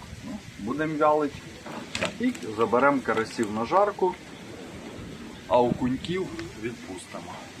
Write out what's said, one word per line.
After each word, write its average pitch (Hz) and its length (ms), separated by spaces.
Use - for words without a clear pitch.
Ну, - 140
будемо 143 360
вялить. 151 380
І 254 120
заберемо 127 440
карасів 110 520
на 113 140
жарку, 185 480
а 123 120
окуньків 131 680
відпустимо. 92 720